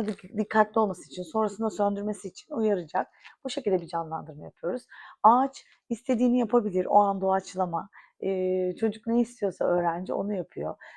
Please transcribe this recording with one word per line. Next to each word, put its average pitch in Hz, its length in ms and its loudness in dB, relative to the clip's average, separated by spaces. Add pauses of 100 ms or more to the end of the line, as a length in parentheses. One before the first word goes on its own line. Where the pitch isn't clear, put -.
dik-, 202 380 -6
dikkatli 214 420 2
olması 190 300 0
için, 180 120 -10
sonrasında 214 480 -2
söndürmesi 202 580 -2
için - 260 -14
uyaracak. 208 540 0 (360)
Bu 254 60 -6
şekilde 190 300 0
bir 170 80 -8
canlandırma 160 560 -8
yapıyoruz. 175 420 -8 (360)
Ağaç 254 420 6 (240)
istediğini 247 500 2
yapabilir, 208 520 2
o - 80 4
an 202 220 4
doğaçlama. 185 680 -2 (320)
Eee, 185 600 0
çocuk 214 260 -2
ne 233 140 2
istiyorsa 202 440 -2
öğrenci 175 480 0
onu 202 220 -2
yapıyor. 160 400 -6 (220)